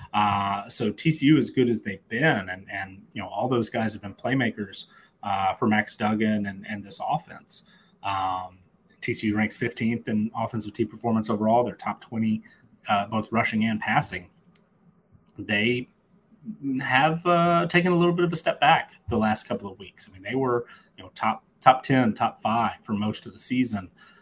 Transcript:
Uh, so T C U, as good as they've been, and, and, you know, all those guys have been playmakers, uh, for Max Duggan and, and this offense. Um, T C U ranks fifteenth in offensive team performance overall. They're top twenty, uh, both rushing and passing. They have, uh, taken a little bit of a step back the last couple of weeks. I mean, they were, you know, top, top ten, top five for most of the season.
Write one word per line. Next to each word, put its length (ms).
Uh, 560
so 220
T 200
C 160
U, 100
as 140
good 180
as 140
they've 260
been, 400
and, 220
and, 300
you 100
know, 60
all 200
those 220
guys 220
have 100
been 120
playmakers, 720
uh, 320
for 140
Max 280
Duggan 500
and, 220
and 160
this 240
offense. 560
Um, 560
T 120
C 140
U 100
ranks 200
fifteenth 520
in 260
offensive 380
team 160
performance 400
overall. 360
They're 100
top 260
twenty, 420
uh, 180
both 260
rushing 320
and 140
passing. 520
They 520
have, 460
uh, 400
taken 260
a 40
little 180
bit 100
of 80
a 40
step 240
back 320
the 100
last 300
couple 220
of 80
weeks. 300
I 40
mean, 100
they 140
were, 280
you 80
know, 100
top, 300
top 220
ten, 320
top 260
five 420
for 100
most 340
of 60
the 60
season. 520